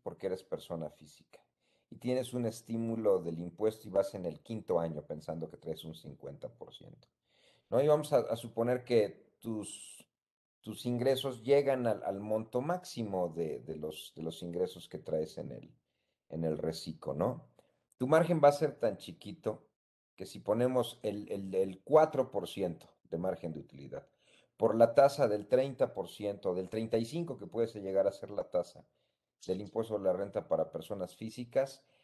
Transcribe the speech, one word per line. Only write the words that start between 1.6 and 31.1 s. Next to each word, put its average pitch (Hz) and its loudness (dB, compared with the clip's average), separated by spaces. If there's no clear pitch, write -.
Y - -18
tienes 123 -2
un 123 -2
estímulo 113 0
del 82 -4
impuesto 101 -2
y 95 -12
vas 95 2
en 92 -8
el 80 -6
quinto 110 -2
año 82 -2
pensando 80 -8
que - -16
traes 80 -10
un 80 -12
cincuenta 71 -14
por - -18
ciento, - -20
¿no? 123 4
Y 147 2
vamos 151 4
a, 139 6
a - 2
suponer 120 0
que 107 2
tus, - -10
tus - -12
ingresos 123 0
llegan 131 4
al, 104 0
al 98 -2
monto 110 -2
máximo 113 -2
de, 80 -4
de 76 -10
los, 78 -8
de 82 -8
los 82 -6
ingresos 87 -4
que - -10
traes 80 -4
en 73 -10
el, - -16
en 82 -6
el 78 0
reciclo, 80 -6
¿no? 120 -2
Tu 127 -2
margen 160 4
va 143 10
a - 10
ser 143 -2
tan 104 0
chiquito - -8
que 95 -8
si - -14
ponemos 120 2
el, 104 -4
el, 95 -4
el 95 0
cuatro 147 6
por 92 -4
ciento 87 -4
de 82 -4
margen 87 -4
de 73 -10
utilidad 69 -14
por 110 2
la 117 8
tasa 139 6
del 104 -2
treinta 127 2
por 90 -6
ciento, 101 -4
del 92 -2
treinta 113 0
y 113 2
cinco 147 -6
que 95 -12
puede 113 0
llegar 95 2
a 98 4
ser 98 -12
la 98 -4
tasa - -2
del 92 -2
impuesto 110 -4
a 101 -2
la 95 2
renta 98 -4
para - 0
personas 90 -8